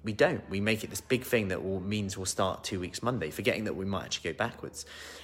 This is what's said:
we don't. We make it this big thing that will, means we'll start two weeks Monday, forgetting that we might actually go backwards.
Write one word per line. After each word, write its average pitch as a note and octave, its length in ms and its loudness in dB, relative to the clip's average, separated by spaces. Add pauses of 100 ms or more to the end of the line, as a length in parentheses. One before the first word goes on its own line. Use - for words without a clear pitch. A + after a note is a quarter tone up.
we A2 80 -2
don't. C#3 360 4
We G2 120 0
make G#2+ 240 4
it - 60 -6
this - 100 -4
big B2+ 240 2
thing A2 240 2
that F2+ 160 -2
will, F#2+ 160 0
means G2 360 -2
we'll F#2+ 100 -4
start - 360 0
two G2 160 -2
weeks F2+ 240 -6
Monday, A2+ 280 0
forgetting G#2 340 2
that F2 100 0
we F#2+ 100 -4
might F#2+ 200 0
actually - 280 -4
go D2+ 60 -8
backwards. - 480 -4 (380)